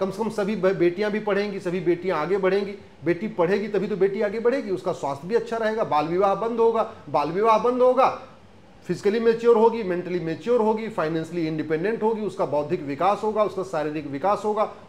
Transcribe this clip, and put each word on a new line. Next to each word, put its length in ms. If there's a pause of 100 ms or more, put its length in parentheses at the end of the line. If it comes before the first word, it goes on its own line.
कम 100
से 140
कम 60
सभी 260
ब-, 220
बेटियां 320
भी 100
पढ़ेंगी, 400
सभी 200
बेटियां 380
आगे 180
बढ़ेंगी। 380 (300)
बेटी 240
पढ़ेगी 400
तभी 180
तो 100
बेटी 260
आगे 180
बढ़ेगी, 300
उसका 220
स्वास्थ्य 360
भी 60
अच्छा 220
रहेगा, 280
बाल 220
विवाह 280
बंद 260
होगा। 320 (180)
बाल 180
विवाह 300
बंद 240
होगा, 400 (640)
फिजिकली 340
मैच्योर 360
होगी, 260
मेंटली 380
मैच्योर 400
होगी, 280
फाइनेंशियली 600
इंडिपेंडेंट 540
होगी, 200
उसका 240
बौद्धिक 360
विकास 400
होगा, 220
उसका 180
शारीरिक 440
विकास 380
होगा, 280 (160)